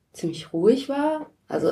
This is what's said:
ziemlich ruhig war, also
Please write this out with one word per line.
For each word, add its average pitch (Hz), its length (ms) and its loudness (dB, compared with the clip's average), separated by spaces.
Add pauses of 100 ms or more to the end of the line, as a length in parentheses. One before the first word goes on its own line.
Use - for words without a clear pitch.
(140)
ziemlich - 380 -8
ruhig 214 380 2
war, 302 380 -2 (200)
also 156 240 -2